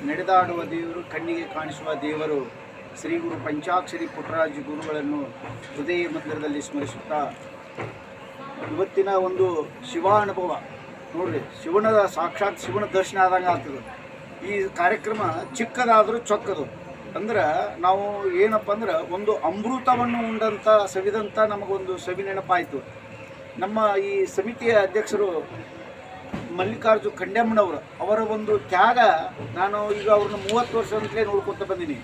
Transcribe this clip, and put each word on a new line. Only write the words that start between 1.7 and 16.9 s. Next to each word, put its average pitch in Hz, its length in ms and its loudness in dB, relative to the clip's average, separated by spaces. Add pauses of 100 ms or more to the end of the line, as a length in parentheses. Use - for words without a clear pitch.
ದೇವರು 151 580 -2 (500)
ಶ್ರೀ - 160 -2
ಗುರು - 280 -6
ಪಂಚಾಕ್ಷರಿ 170 600 -2
ಪುಟ್ಟರಾಜ 156 420 -2
ಗುರುಗಳನ್ನು 147 720 -4 (540)
ಹೃದಯ 175 300 0
ಮಂದಿರದಲ್ಲಿ 302 540 -4
ಸ್ಮರಿಸುತ್ತಾ, - 720 -4 (1400)
ಇವತ್ತಿನ 190 360 2
ಒಂದು 185 640 2 (200)
ಶಿವಾನುಭವ 190 680 2 (580)
ನೋಡ್ರಿ, 170 240 -2
ಶಿವನ, 208 640 4
ಸಾಕ್ಷಾತ್ - 540 -2
ಶಿವನ 196 240 -2 (100)
ದರ್ಶನ 190 240 2
ಆದಂಗೆ 185 300 4
ಆಗ್ತದೆ. 143 600 -4 (400)
ಈ 196 200 0
ಕಾರ್ಯಕ್ರಮ 202 540 0 (340)
ಚಿಕ್ಕದಾದ್ರೂ 226 600 4
ಚೊಕ್ಕದು. 202 460 0 (560)